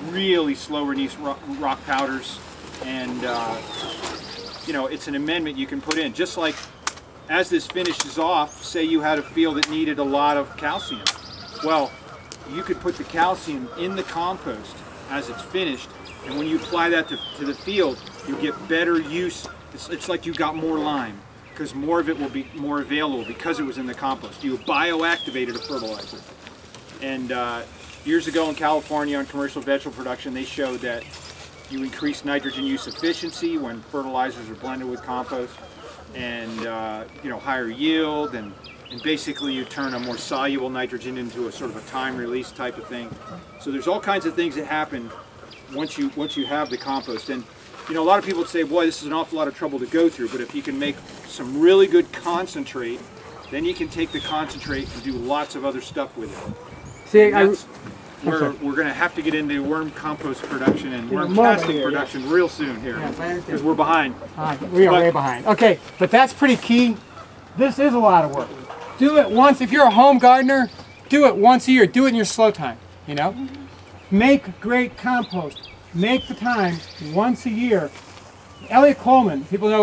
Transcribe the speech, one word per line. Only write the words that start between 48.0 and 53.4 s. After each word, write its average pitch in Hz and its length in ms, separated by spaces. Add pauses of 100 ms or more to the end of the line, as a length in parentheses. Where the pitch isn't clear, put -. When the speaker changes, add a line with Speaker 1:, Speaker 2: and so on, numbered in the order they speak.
Speaker 1:
a 160 40
lot 190 120
of 196 80
people 175 200
say, 165 180
"Boy, 165 240
this 160 140
is 147 60
an 147 60
awful 160 240
lot 151 100
of 135 80
trouble 147 240
to 123 60
go 165 240
through," 117 200
but 123 120
if 117 140
you 143 80
can 135 160
make 143 160 (320)
some 135 320
really 190 260
good 170 260
concentrate, 151 880 (520)